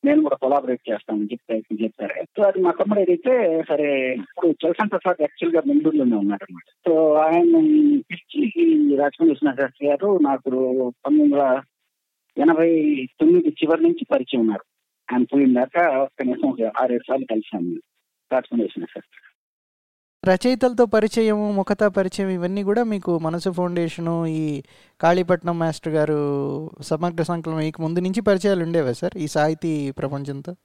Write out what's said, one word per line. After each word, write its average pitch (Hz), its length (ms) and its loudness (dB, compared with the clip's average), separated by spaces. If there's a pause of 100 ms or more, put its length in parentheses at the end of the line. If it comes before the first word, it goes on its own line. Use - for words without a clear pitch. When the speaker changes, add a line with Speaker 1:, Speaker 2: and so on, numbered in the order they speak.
Speaker 1:
నేను 294 180 4
కూడా 277 140 0
కొలాబరేట్ 254 540 -2
చేస్తానని" 107 340 -4
చెప్పి 117 300 -8
ఆయన 110 280 -6
చెప్పారు. 107 300 -6 (100)
So - 240 -2
అది 190 140 0
మా 180 100 2
తమ్ముడు 202 300 0
ఏదైతే, 180 680 2
సరే, 143 460 -2
ఇప్పుడు - 320 -6
చలసాని 170 420 0
ప్రసాద్ 180 320 -2
యాక్చువల్ 165 340 -2
గా 160 60 4
బెంగళూరులోనే 143 560 2
ఉన్నాడు 101 280 -2
అనమాట. - 460 -8
So 160 240 4
ఆయన్ని 165 960 4
పిలిచి, - 460 -6
"ఈ 285 400 2
రాచమల్లి 269 340 2
విశ్వనాథ 143 300 -2
శాస్త్రి 139 280 -2
గారు 185 300 2
నాకు 139 320 0 (400)
పంతొమ్మిది 147 440 2
వందల 135 280 2 (760)
ఎనభై 165 560 4 (260)
తొమ్మిది 165 280 4
చివరి 160 340 0
నుంచి 202 280 2
పరిచయం 131 300 -2
ఉన్నారు. 107 240 0 (500)
ఆయన 123 100 2
పోయిన 135 300 4
దాకా 135 500 2
కనీసం 131 440 -4
ఒక 117 300 -2
ఆరేడు 123 300 0
సార్లు 131 180 -2
కలిశాను 175 400 -4
నేను 170 140 -6 (520)
రాచమల్లి 120 300 -2
విశ్వనాథ - 260 -8
శాస్త్రి." - 360 -20 (1000)
Speaker 2:
రచయితలతో 240 600 2
పరిచయము, 214 680 0
ముఖతా 202 360 0
పరిచయం, 190 400 -2
ఇవన్నీ 185 340 -4
కూడా 208 220 0
మీకు 180 340 -2
మనసు 160 320 -4
ఫౌండేషను, 170 760 -4
ఈ 156 360 -4 (380)
కాళీపట్నం 175 580 0
మాస్టర్ 160 340 -4
గారు 147 760 -2 (100)
సమగ్ర 165 420 -2
సంకలనం 160 360 -4
వేయక 156 220 -6
ముందు 165 200 -2
నుంచి 185 200 -2
పరిచయాలు 196 440 2
ఉండేవా 160 280 0
సార్ 175 240 -6
ఈ 156 100 -6
సాహితీ 156 640 -2
ప్రపంచంతో? 143 640 -8 (100)